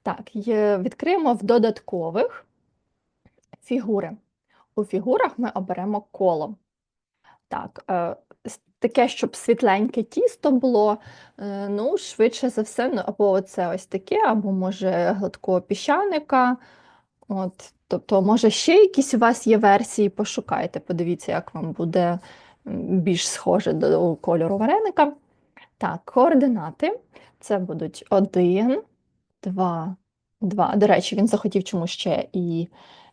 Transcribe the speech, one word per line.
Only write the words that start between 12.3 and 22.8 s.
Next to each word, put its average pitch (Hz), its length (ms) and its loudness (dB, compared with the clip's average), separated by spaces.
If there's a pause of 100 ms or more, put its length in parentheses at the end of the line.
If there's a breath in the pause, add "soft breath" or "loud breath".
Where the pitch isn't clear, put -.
за 214 120 -4
все, 240 280 -4
ну, 226 160 -2
або 202 260 0
оце 190 440 -2
ось 185 100 -8
таке, 381 400 -2
або, 208 260 0
може, 185 680 -2
гладкого 185 440 -2
піщаника. 285 960 0 (680 soft breath)
От, 190 460 -8 (140)
тобто, 190 340 0
може, 214 280 4
ще - 240 2
якісь 381 400 6
у 240 40 4
вас 233 300 2
є 220 100 6
версії, 208 520 4
пошукайте, - 720 -6
подивіться, 170 520 -4
як 160 240 -6
вам 160 160 -8
буде, 175 480 0 (480 loud breath)
м, 185 320 -2